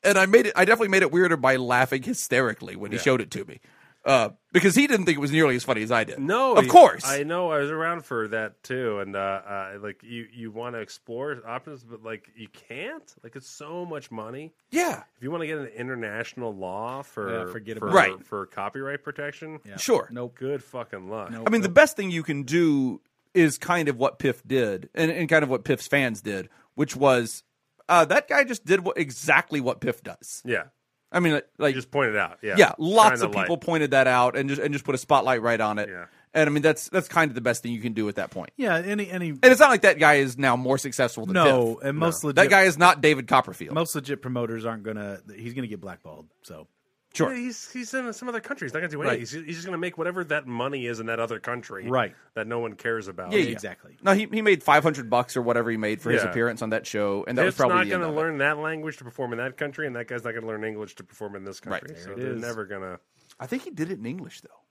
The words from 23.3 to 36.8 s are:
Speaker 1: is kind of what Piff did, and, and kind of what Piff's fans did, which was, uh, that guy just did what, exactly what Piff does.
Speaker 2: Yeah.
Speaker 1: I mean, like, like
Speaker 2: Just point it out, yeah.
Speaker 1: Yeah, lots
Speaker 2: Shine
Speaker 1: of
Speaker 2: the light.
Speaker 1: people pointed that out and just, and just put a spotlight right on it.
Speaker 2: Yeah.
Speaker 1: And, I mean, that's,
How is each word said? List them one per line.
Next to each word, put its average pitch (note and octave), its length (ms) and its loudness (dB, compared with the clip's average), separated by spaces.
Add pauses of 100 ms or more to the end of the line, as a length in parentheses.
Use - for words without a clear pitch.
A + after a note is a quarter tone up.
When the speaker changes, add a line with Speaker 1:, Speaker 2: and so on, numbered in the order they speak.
Speaker 1:
is E3 240 4
kind F3 300 -2
of C#3 100 0
what C3+ 220 0
Piff - 260 -2
did, A2 480 -2
and, E3 180 0
and D#3+ 180 -4
kind D#3+ 140 6
of C3+ 60 -4
what B2 140 -2
Piff's - 240 -2
fans B2 340 0
did, G2 280 -6 (260)
which C#3+ 180 -2
was, B2+ 500 2 (440)
uh, E3+ 160 6
that C#4 240 2
guy C#4 160 2
just A#3+ 220 -6
did F#3 160 2
what, F3 160 -4
exactly D3 640 0
what B2 180 -4
Piff A#2+ 240 -4
does. - 420 -16
Speaker 2:
Yeah. A2 200 -4 (480)
Speaker 1:
I F3 60 2
mean, E3+ 140 2
like, C#3+ 140 -2 (100)
like C#3+ 180 0
Speaker 2:
Just B2+ 160 -10
point C3+ 180 0
it G#2+ 80 -2
out, F2+ 240 -4
yeah. G#2 160 -4
Speaker 1:
Yeah, - 200 4
lots F#3+ 420 4
Speaker 2:
Shine A#2 80 0
Speaker 1:
of - 40 -4
Speaker 2:
the G3+ 60 -4
light. F#3+ 80 0
Speaker 1:
people E3+ 120 -2
pointed D3+ 340 -2
that C3+ 160 6
out B2 280 4
and C#3 140 -2
just, C#3 120 -4
and D3 120 -2
just C#3 100 -6
put C3+ 120 -2
a - 20 -2
spotlight B2+ 440 2
right A2+ 200 0
on G#2+ 180 0
it. G#2 100 -6
Speaker 2:
Yeah. F2 160 -14 (300)
Speaker 1:
And, D3+ 140 4
I - 20 -2
mean, D3 120 -2
that's, D#3 260 2